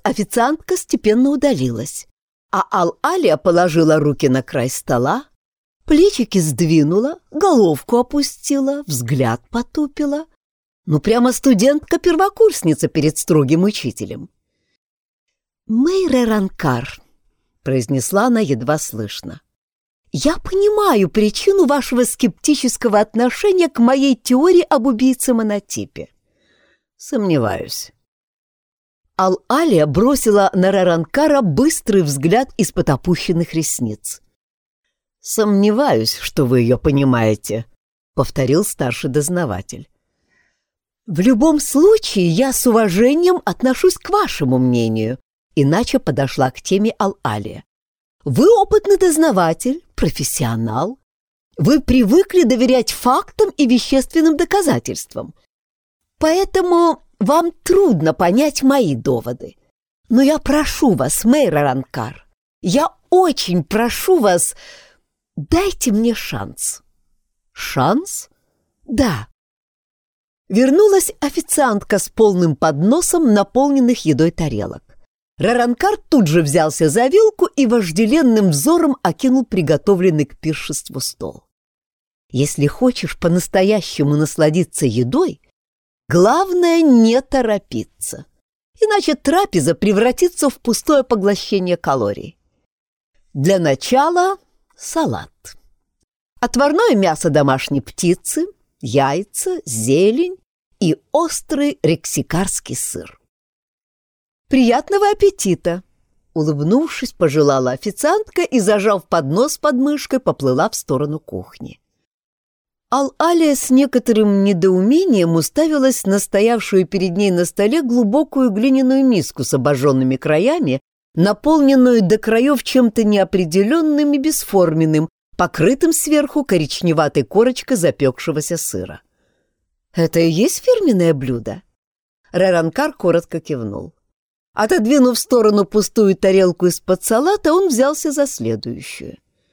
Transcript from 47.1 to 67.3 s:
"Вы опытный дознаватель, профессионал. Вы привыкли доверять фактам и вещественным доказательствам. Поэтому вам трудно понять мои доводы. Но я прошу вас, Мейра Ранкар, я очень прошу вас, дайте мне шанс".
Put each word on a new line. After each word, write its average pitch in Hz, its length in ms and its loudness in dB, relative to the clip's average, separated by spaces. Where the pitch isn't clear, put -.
"Вы 147 240 2
опытный 403 500 2
дознаватель, 285 840 0
профессионал. 123 1040 -4
Вы 262 220 2
привыкли 262 640 2
доверять 247 480 2
фактам 349 580 0
и 285 160 0
вещественным 277 720 0
доказательствам. - 1000 -4
Поэтому 339 840 0
вам 320 340 0
трудно 247 520 2
понять 240 480 0
мои 262 320 2
доводы. 120 600 -6
Но 240 140 4
я 294 160 2
прошу 285 560 0
вас, 131 300 -4
Мейра 226 380 2
Ранкар, 127 640 -6
я 240 340 -2
очень 277 540 0
прошу 240 540 0
вас, 185 360 0
дайте 320 560 -2
мне 226 220 0
шанс". - 680 -10